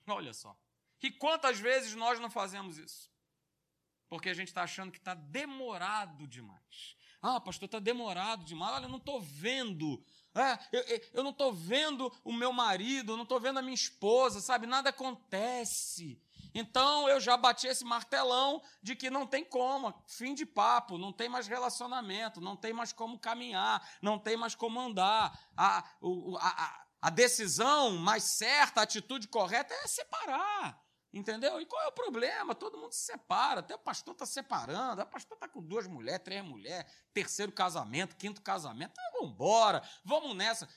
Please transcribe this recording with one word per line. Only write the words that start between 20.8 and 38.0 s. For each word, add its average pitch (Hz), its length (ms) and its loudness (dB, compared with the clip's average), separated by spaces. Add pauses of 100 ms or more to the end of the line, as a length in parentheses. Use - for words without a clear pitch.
não 190 160 -6
tem 233 160 -4
mais 247 180 -4
relacionamento, 226 920 -4
não 190 160 -8
tem 226 160 -6
mais 233 180 -6
como 226 280 -10
caminhar, 220 680 0 (140)
não 208 180 2
tem 214 160 -2
mais 226 200 -2
como 233 240 -4
andar. 214 580 2 (180)
A, 190 280 6 (180)
o, 180 300 -4
o, 180 60 -6
a, 165 100 2
a, - 380 -2 (180)
a 160 60 2
decisão 233 880 4
mais 202 260 2
certa, 247 580 4
a - 20 6
atitude 214 440 -2
correta 226 460 2
é 554 140 -8
separar." 381 920 -2 (320)
Entendeu? 226 460 -2
E 339 60 -8
qual - 180 -4
é 622 40 0
o 508 40 -2
problema? 320 640 -2
Todo 427 220 -8
mundo 466 160 -12
se - 120 -4
separa, 233 540 0
até - 160 -8
o - 40 -12
pastor - 360 -8
tá 262 100 -10
separando, 202 760 -4
o - 40 -6
pastor - 320 -14
tá - 100 -12
com 233 140 -14
duas 185 240 -4
mulheres, 160 380 -6
três 196 200 -6
mulheres, 143 460 -10 (240)
terceiro 202 380 -2
casamento, 165 640 0